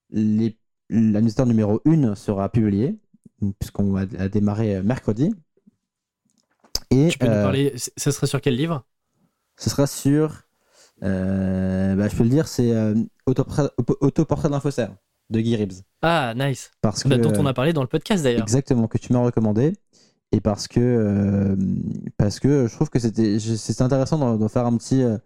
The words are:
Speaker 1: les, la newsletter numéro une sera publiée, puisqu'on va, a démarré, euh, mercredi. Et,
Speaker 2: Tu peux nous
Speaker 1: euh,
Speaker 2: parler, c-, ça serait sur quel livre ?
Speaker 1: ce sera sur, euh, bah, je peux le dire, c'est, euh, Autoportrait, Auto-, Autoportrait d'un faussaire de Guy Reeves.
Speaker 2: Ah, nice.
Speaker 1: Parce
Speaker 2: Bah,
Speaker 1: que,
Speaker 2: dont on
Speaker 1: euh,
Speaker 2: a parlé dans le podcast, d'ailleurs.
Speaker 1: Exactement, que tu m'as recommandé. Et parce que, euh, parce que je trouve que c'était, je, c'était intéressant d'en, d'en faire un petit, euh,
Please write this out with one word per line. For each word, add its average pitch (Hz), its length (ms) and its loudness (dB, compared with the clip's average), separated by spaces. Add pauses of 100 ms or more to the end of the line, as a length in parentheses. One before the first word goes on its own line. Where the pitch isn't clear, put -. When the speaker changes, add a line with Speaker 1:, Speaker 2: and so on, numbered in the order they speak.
(120)
Speaker 1:
les, 107 480 0 (320)
la 110 300 2
newsletter 117 260 0
numéro 110 380 2
une 147 300 4
sera 98 340 -4
publiée, 110 500 0 (600)
puisqu'on 101 320 -4
va, 95 100 0 (180)
a 95 100 -4
démarré, 104 460 0
euh, 92 80 -4
mercredi. 127 500 -2 (1600)
Et, 135 160 6
Speaker 2:
Tu 175 100 0
peux - 80 0
nous 117 60 4
Speaker 1:
euh, 104 120 2
Speaker 2:
parler, 135 340 0
c-, - 200 -10
ça 147 140 0
serait - 160 -2
sur 131 140 -2
quel 131 140 2
livre ? 151 300 -4 (720)
Speaker 1:
ce - 120 -4
sera 143 180 0
sur, 151 560 0 (600)
euh, 95 920 -2
bah, 104 120 0
je - 80 -4
peux 123 80 2
le 117 60 4
dire, 151 180 2
c'est, 120 240 0
euh, 110 240 0 (300)
Autoportrait, 135 520 -2
Auto-, - 240 0
Autoportrait 143 480 0
d'un 143 100 -2
faussaire 117 360 -4 (340)
de 110 100 0
Guy 117 160 0
Reeves. 95 260 -4 (200)
Speaker 2:
Ah, 156 340 0
nice. 135 360 -4 (100)
Speaker 1:
Parce - 240 -2
Speaker 2:
Bah, 135 120 4
Speaker 1:
que, 117 40 2
Speaker 2:
dont 110 160 2
on 98 80 2
Speaker 1:
euh, 135 40 2
Speaker 2:
a 127 40 -2
parlé 143 200 0
dans 147 80 0
le 127 60 -2
podcast, 165 360 -2
d'ailleurs. 120 200 2
Speaker 1:
Exactement, 117 440 0
que - 100 -4
tu - 160 -2
m'as 123 60 4
recommandé. 120 540 2 (580)
Et 104 100 2
parce - 260 -2
que, - 120 0
euh, 101 760 2 (640)
parce 104 220 0
que 135 280 2
je - 80 -8
trouve 156 140 -2
que 135 100 -2
c'était, 110 400 0
je, 110 160 -4
c'était - 280 -4
intéressant 131 340 0
d'en, 123 200 0
d'en 107 120 0
faire 123 160 -2
un 117 120 0
petit, 135 240 0
euh, 113 240 2